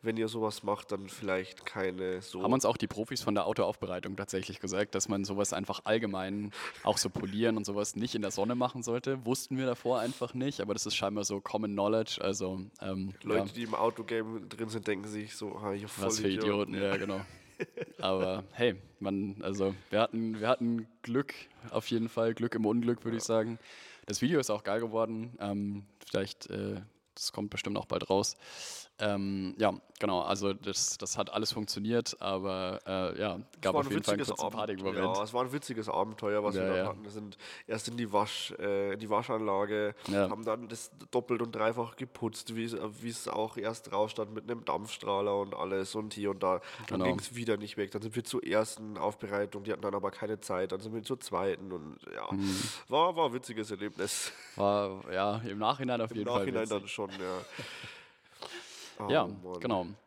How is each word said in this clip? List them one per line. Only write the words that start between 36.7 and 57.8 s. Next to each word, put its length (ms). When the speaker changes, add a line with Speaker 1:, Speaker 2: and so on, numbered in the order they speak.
Speaker 2:
ja. 100
Speaker 1:
hatten. 140
Wir 80
sind 260
erst 220
in 80
die 160
Wasch-, 480
äh, 320
in 80
die 100
Waschanlage, 840
Speaker 2:
Ja. 240
Speaker 1:
haben 140
dann 240
das 240
doppelt 320
und 140
dreifach 400
geputzt, 580
wie 100
es, 120
wie 80
es 180
auch 300
erst 360
rausstand 400
mit 160
einem 160
Dampfstrahler 760
und 160
alles 400
und 180
hier 160
und 140
da. 160
Dann 140
Speaker 2:
Genau. 100
Speaker 1:
ging's 240
wieder 220
nicht 200
weg. 140
Dann 120
sind 120
wir 80
zur 240
ersten 500
Aufbereitung, 680
die 80
hatten 100
dann 140
aber 160
keine 260
Zeit. 320
Dann 100
sind 140
wir 80
zur 160
zweiten 540
und 260
ja, 180
Speaker 2:
Mhm. 300
Speaker 1:
war, 280
war 100
ein 60
witziges 400
Erlebnis. 580
Speaker 2:
War, 480
ja, 260
im 200
Nachhinein 420
auf 120
Speaker 1:
Im 60
Speaker 2:
jeden 100
Fall 140
Speaker 1:
Nachhinein 200
Speaker 2:
witzig. 160
Speaker 1:
dann 100
schon, 220
ja. 280
Speaker 2:
<laughs> 1500